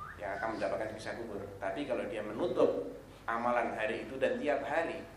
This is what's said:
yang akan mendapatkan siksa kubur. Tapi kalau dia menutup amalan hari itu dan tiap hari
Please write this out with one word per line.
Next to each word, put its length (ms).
yang 240
akan 160
mendapatkan 400
siksa 240
kubur. 240
Tapi 240
kalau 240
dia 160
menutup 720
amalan 480
hari 320
itu 80
dan 240
tiap 240
hari 400